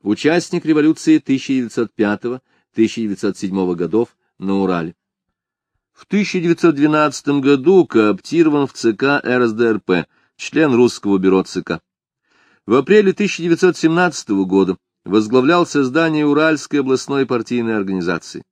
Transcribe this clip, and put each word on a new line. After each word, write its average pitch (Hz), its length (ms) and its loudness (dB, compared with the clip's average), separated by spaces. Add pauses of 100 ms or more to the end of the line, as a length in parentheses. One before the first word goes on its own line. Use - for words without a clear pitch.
Участник 156 640 -2
революции 156 520 2
тысяча 135 360 -4
девятьсот 120 400 -4
пятого, 107 480 -4 (320)
тысяча 113 260 0
девятьсот 101 380 -4
седьмого 92 360 -4
годов 90 400 -4 (240)
на 98 220 -4
Урале. 87 340 -4 (1000)
В - 120 -20
тысяча 190 340 -2
девятьсот 165 360 2
двенадцатом 147 640 0
году 143 440 4
кооптирован 131 840 2
в - 60 -16
Ц 113 180 0
К 135 320 -2
Р 123 240 0
С 110 40 -2
Д 113 120 0
Р 110 160 0
П, 87 260 -2 (300)
член 147 360 0
Русского 113 460 2
бюро 95 240 2
Ц 87 200 -8
К. 85 180 -8 (840)
В - 80 2
апреле 190 380 4
тысяча 190 300 -4
девятьсот 170 340 2
семнадцатого 160 680 0
года 92 320 0 (280)
возглавлял 127 640 2
создание 151 600 0
Уральской 147 540 0
областной 131 460 -2
партийной 117 500 -4
организации. 92 760 -6